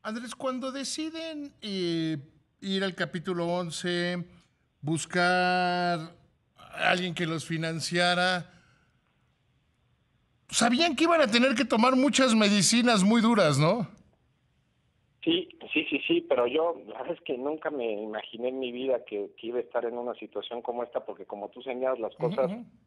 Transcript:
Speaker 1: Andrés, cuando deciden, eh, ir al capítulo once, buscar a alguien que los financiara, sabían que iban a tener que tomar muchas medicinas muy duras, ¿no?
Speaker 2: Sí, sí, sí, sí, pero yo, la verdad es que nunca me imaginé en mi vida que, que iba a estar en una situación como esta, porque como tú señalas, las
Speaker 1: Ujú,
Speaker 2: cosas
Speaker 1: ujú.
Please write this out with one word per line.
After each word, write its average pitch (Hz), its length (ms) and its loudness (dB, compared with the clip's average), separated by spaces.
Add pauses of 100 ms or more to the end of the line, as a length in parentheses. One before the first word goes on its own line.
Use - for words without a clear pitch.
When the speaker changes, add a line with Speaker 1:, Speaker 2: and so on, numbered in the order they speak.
Speaker 1:
Andrés, 233 300 -8
cuando 262 380 -6
deciden, 311 880 -8
eh, 170 560 -2 (420)
ir 190 240 -2
al 190 120 -2
capítulo 175 500 -4
once, 175 720 -2 (640)
buscar 180 1160 0 (580)
a - 320 -2
alguien 180 240 0
que 175 140 -4
los 160 180 -4
financiara, 175 1040 0 (2000)
sabían 254 460 4
que 302 80 2
iban 330 180 6
a 262 60 6
tener 240 260 4
que 240 120 0
tomar 247 300 4
muchas 254 380 4
medicinas 214 680 4
muy 220 180 6
duras, 196 380 6
¿no? 180 280 2 (1400)
Speaker 2:
Sí, 170 260 0 (220)
sí, 156 160 -2
sí, 139 200 -4
sí, 170 200 2
pero 123 200 2
yo, 160 400 0
la 110 160 -14
verdad 165 140 -6
es - 40 -20
que 131 160 -6
nunca 151 320 -6
me 123 220 -4
imaginé 110 580 -6
en 131 80 -6
mi 127 140 -6
vida 123 340 -2
que, 101 320 -6
que 113 100 -12
iba 120 120 -4
a - 20 -2
estar 120 240 -6
en 120 140 -6
una 120 160 -6
situación 110 480 -10
como 120 180 -6
esta, - 240 -8
porque 104 200 -14
como 104 240 -10
tú 123 120 -18
señalas, 127 380 -4
las 107 160 -6
Speaker 1:
Ujú, 160 140 -4
Speaker 2:
cosas 165 220 -2
Speaker 1:
ujú. 233 140 -12 (220)